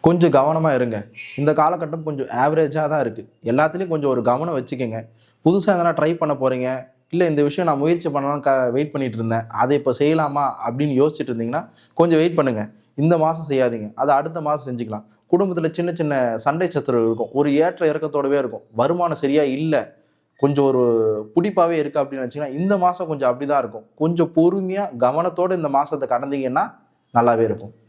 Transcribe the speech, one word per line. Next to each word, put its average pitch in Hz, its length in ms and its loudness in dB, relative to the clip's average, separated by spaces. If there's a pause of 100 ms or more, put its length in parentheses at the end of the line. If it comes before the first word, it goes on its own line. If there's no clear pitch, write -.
கொஞ்சம் 170 300 4
கவனமா 151 440 2
இருங்க. 117 320 -2 (300)
இந்த 143 160 0
காலகட்டம் 160 500 0
கொஞ்சம் 143 240 -6
ஆவரேஜா 151 640 0
தான் 151 120 -2
இருக்கு. 110 280 -6 (160)
எல்லாத்துலயும் 160 440 0
கொஞ்சம் 143 220 -2
ஒரு 123 120 0
கவனம் 139 340 0
வச்சுக்கோங்க. 123 440 -6 (440)
புதுசா 190 300 2
எதனா 170 180 2
ட்ரை 160 240 0
பண்ண 151 180 -2
போறீங்க, 127 560 -2 (200)
இல்ல 175 160 2
இந்த 147 160 2
விஷயம் 156 280 0
நான் 143 100 0
முயற்சி 170 280 0
பண்ணலாம்னு 143 320 -2
க-, 131 300 2
வெயிட் 147 220 -2
பண்ணிட்டு 135 240 -4
இருந்தேன், 113 320 -2
அதை 135 280 0
இப்ப 139 220 0
செய்யலாமா 143 460 2 (220)
அப்படின்னு 135 360 -2
யோசிச்சுட்டு 151 280 0
இருந்தீங்கன்னா 117 380 -4 (260)
கொஞ்சம் 170 240 4
வெயிட் 165 180 2
பண்ணுங்க. 110 340 0 (240)
இந்த 160 240 2
மாசம் 160 300 -2
செய்யாதீங்க, 117 460 0
அதை 139 200 2
அடுத்த 160 260 -2
மாசம் 143 360 -4
செஞ்சுக்கலாம். 110 280 -8 (260)
குடும்பத்துல 175 400 2
சின்ன 170 240 -4
சின்ன 135 440 0
சண்டை 165 320 0
சச்சரவு 127 340 0
இருக்கும், 113 280 -2
ஒரு 139 220 2
ஏற்ற 160 380 2
இறக்கத்தோடவே 143 460 -2
இருக்கும். 117 240 -4 (100)
வருமானம் 160 440 0
சரியா 143 260 2
இல்ல, 143 540 -2 (400)
கொஞ்சம் 143 280 2
ஒரு 127 180 4 (520)
புடிப்பாவே 175 360 2
இருக்கு 147 300 -2
அப்படின்னு 135 220 -4
நினைச்சீங்கன்னா 135 300 -8
இந்த 190 260 0
மாசம் 180 280 0
கொஞ்சம் 139 240 0
அப்படிதான் 139 280 0
இருக்கும். 113 280 -6 (100)
கொஞ்சம் 165 380 0
பொறுமையா 185 500 2 (140)
கவனத்தோட 170 540 0
இந்த 165 160 -2
மாசத்தை 139 460 -2
கடந்தீங்கன்னா 139 580 -2 (420)
நல்லாவே 117 280 4
இருக்கும். 104 300 -2 (160)